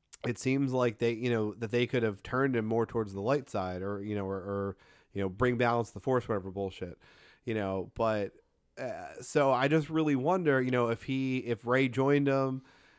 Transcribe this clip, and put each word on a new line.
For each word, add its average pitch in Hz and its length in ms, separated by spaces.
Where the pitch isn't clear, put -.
it 120 120
seems 135 340
like 123 260
they, 117 140
you 120 180
know, 107 240
that 110 160
they 120 160
could 120 160
have 104 200
turned 131 340
him 110 80
more 113 220
towards 110 280
the 98 60
light 131 280
side 92 340
or, 101 200
you 104 140
know, 98 100
or, 98 100
or, 98 400
you 98 100
know, 98 60
bring 120 280
balance 120 320
to - 60
the 104 60
Force, 127 280
whatever 95 220
bullshit, 95 480
you 113 100
know, 98 400
but, 107 380
uh, 92 420
so 135 320
I 131 160
just 156 220
really 156 260
wonder, 147 460
you 127 80
know, 123 180
if 117 140
he, 131 360
if 117 280
Rey 131 220
joined 139 400
him 135 340